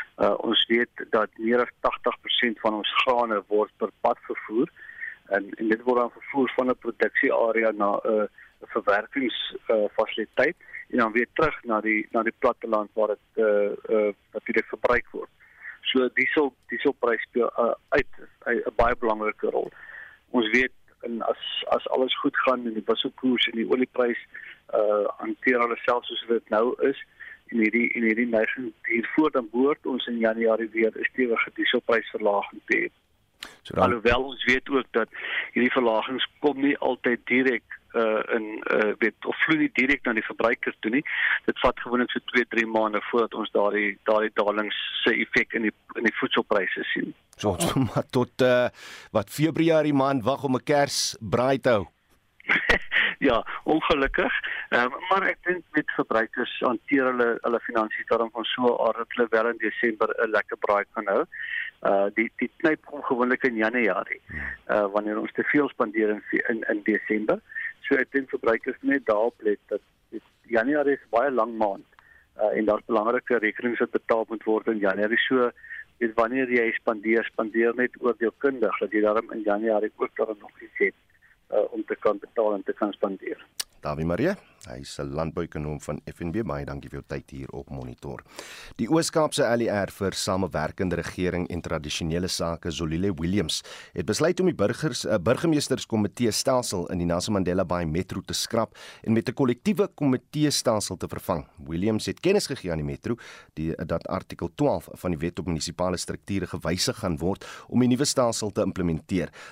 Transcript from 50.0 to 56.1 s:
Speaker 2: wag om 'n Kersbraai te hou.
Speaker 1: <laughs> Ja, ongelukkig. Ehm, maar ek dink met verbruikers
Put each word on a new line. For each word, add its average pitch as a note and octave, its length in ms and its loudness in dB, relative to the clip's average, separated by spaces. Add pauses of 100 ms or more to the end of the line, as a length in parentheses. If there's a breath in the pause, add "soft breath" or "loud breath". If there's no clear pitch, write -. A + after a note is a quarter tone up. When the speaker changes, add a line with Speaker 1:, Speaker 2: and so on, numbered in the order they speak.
Speaker 2:
wag C3 200 0
om C3 100 0
'n B2 100 -2
Kersbraai C3+ 920 0
te - 100 0
hou. G#2 180 4 (580)
Speaker 1:
<laughs> - 380 2 (360 loud breath)
Ja, A#2+ 280 2 (180 loud breath)
ongelukkig. D#3 680 0 (360 loud breath)
Ehm, B2 220 2 (180)
maar F#3+ 140 2
ek F#3 200 -2
dink F3 300 -4
met D3+ 240 0
verbruikers A2+ 640 -2